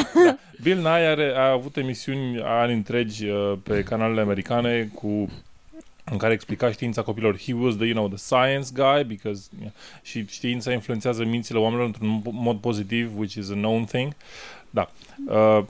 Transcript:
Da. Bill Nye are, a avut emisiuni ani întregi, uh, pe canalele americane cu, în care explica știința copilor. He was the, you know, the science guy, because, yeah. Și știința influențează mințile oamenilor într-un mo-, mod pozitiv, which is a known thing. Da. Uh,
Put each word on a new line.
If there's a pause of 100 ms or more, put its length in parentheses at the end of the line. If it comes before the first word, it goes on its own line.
(240)
Da. (240)
Bill
Nye
are,
a
avut
emisiuni
ani
întregi,
uh,
pe
canalele
americane
cu, (960)
în
care
explica
știința
copilor.
He
was
the,
you
know,
the
science
guy,
because, (180)
yeah. (300)
Și
știința
influențează
mințile
oamenilor
într-un
mo-,
mod
pozitiv,
which
is
a
known
thing. (580)
Da. (360)
Uh,